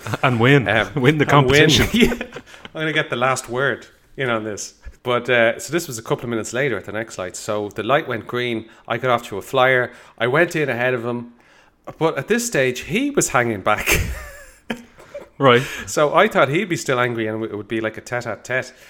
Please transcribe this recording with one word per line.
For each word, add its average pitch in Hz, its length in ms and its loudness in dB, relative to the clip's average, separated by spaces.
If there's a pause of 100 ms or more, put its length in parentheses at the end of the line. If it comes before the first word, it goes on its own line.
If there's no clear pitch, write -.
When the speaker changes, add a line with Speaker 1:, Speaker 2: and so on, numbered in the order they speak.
(220)
Speaker 1:
And 127 160 4
win. 123 300 6
Speaker 2:
Um, 104 260 2
Speaker 1:
<laughs> 139 80 -2
Win 151 160 4
the 139 100 4
Speaker 2:
and 139 220 6
win. 151 180 6
Speaker 1:
competition. 123 240 4
Speaker 2:
<laughs> - 0 -
Yeah. 233 200 4 (600)
I'm 160 100 -8
gonna 156 100 -2
get 151 180 -2
the 127 60 -4
last 127 320 -2
word 123 400 -4 (280)
in 131 140 -4
on 110 140 -2
this. 104 300 -10 (280)
But, 120 260 -2
uh, 117 300 4
so - 140 -12
this 170 160 -2
was 120 100 -10
a 110 40 -14
couple 143 240 -4
of 120 40 -6
minutes 110 220 -6
later 123 260 -2
at 90 60 -12
the 101 80 -14
next 107 260 -8
light. 90 160 -8
So 104 360 -6
the 104 120 -8
light 143 240 0
went 113 220 -8
green. 120 400 -4 (180)
I 117 120 -4
got 127 120 -2
off 117 200 0
to 107 80 -8
a 92 40 -8
flyer. 127 480 2 (260)
I 117 120 0
went 165 260 2
in 156 140 -2
ahead 123 260 0
of 117 100 -4
him. 120 280 -6 (680)
But 156 180 0
at 135 120 -6
this 233 180 0
stage, 127 360 0
he 254 280 -2
was 170 200 0
hanging 117 320 0
back. 107 260 0
<laughs> - 100 2 (1400)
Speaker 1:
Right. 127 240 6 (240)
Speaker 2:
So 151 280 0
I 190 140 4
thought 165 220 2
he'd 185 180 -2
be 165 80 -2
still 131 240 -2
angry 120 260 -2
and 110 160 -4
it 107 140 -6
would 104 100 -10
be 110 140 -4
like 110 160 -4
a - 40 -14
tete-a-tete. 120 720 -6 (180)